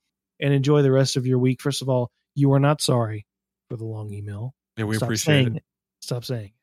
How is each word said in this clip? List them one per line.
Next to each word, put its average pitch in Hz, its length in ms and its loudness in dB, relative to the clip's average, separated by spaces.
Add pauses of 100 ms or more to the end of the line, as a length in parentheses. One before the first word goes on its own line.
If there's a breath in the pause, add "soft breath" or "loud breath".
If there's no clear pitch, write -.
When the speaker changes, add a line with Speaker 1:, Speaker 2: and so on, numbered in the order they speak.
(400)
Speaker 1:
and 143 140 2
enjoy 139 300 4
the 135 80 4
rest 131 260 2
of 127 80 -2
your 127 140 2
week. 127 220 0
First 139 200 -4
of 135 80 -4
all, 123 220 -2 (240)
you 139 180 4
are 139 60 4
not 143 220 2
sorry 110 440 -2 (440)
for 127 80 -10
the 113 80 -10
long 107 280 -10
email. 101 400 -12 (240)
Speaker 2:
Yeah, 110 80 -4
we 107 120 -2
Speaker 1:
Stop 120 100 -2
Speaker 2:
appreciate 151 260 0
Speaker 1:
saying 131 140 4
Speaker 2:
it. 113 100 -4
Speaker 1:
it. - 60 -14 (380)
Stop 120 240 -8
saying 113 200 -8
it. 101 60 -20 (120)